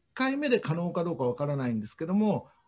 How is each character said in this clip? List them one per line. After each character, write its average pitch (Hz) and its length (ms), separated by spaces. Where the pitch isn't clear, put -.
回 262 240
目 294 100
で 247 140
可 160 140
能 175 160
か 175 120
ど 175 120
う - 20
か 131 80
わ 123 100
か 147 100
ら 143 120
な 131 100
い 117 80
ん 110 60
で 107 60
す - 100
け 160 80
ど 175 80
も、 208 340